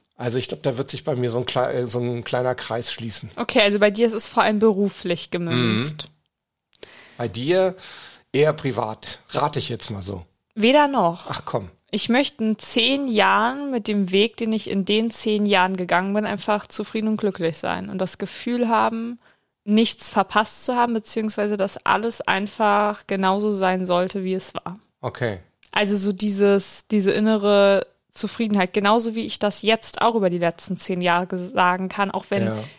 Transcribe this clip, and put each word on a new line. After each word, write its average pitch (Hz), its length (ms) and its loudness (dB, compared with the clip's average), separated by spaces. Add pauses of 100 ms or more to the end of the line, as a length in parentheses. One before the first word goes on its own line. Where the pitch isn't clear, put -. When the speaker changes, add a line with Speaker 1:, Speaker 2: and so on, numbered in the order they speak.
(180)
Speaker 1:
Also 123 220 -2
ich - 80 -4
glaub, - 160 -8
da 131 140 -2
wird - 120 -4
sich - 140 -8
bei 143 120 -4
mir 123 140 -2
so 117 80 -4
ein 123 80 -2
klei-, 127 400 -2
so 117 140 -4
ein 120 240 -4
kleiner 127 320 -2
Kreis - 360 -6
schließen. 113 440 -6
Speaker 2:
Okay, 233 260 2
also 202 160 4
bei 208 140 4
dir 226 160 2
ist 220 60 0
es 226 120 -2
vor - 160 0
allem 214 160 4
beruflich 196 720 2
gemünzt. 139 800 0
Speaker 1:
Mhm. - 800 -20 (300)
Bei 120 100 -4
dir 175 480 0 (560)
eher 147 220 4
privat, 117 640 -4 (120)
rate 135 280 0
ich - 100 -4
jetzt 117 220 -6
mal 101 100 -6
so. 92 240 -10 (300)
Speaker 2:
Weder 269 320 6
noch. 185 420 0
Speaker 1:
Ach - 160 -4
komm. 98 240 -6 (220)
Speaker 2:
Ich - 180 -2
möchte 247 340 0
in 220 140 0
zehn 269 500 0
Jahren 226 640 2
mit 226 160 -4
dem 202 240 0
Weg, 202 260 2
den 220 140 -2
ich 220 180 -2
in 196 140 -2
den 220 280 0
zehn 214 340 0
Jahren 190 320 2
gegangen 180 360 0
bin, 214 120 0
einfach 208 420 -2
zufrieden 214 420 -4
und 214 80 0
glücklich 175 400 -2
sein 190 320 -4
und 190 100 -6
das 185 180 -4
Gefühl 240 500 -4
haben, 226 500 0 (460)
nichts 214 460 2
verpasst - 560 0
zu 254 100 0
haben, 240 180 2
beziehungsweise 214 640 -2
dass 196 280 -2
alles 220 360 0
einfach 208 840 0
genauso 196 440 2
sein 185 340 0
sollte, 185 400 0
wie 185 80 -2
es 190 220 -4
war. - 220 -8 (220)
Speaker 1:
Okay. 110 400 -4 (320)
Speaker 2:
Also 208 240 2
so 202 160 0
dieses, 202 760 2
diese 202 240 2
innere 202 760 4 (240)
Zufriedenheit, 202 640 0
genauso 220 420 2
wie 226 100 -4
ich 214 140 -4
das 208 220 0
jetzt 220 400 0
auch 233 140 2
über 196 140 2
die 175 80 0
letzten 170 400 -2
zehn 185 240 -2
Jahre 175 260 2
ge-, 185 120 -6
sagen 185 480 0
kann, 196 240 -2
auch 190 180 -6
wenn 196 180 0
Speaker 1:
Ja. - 100 -4 (220)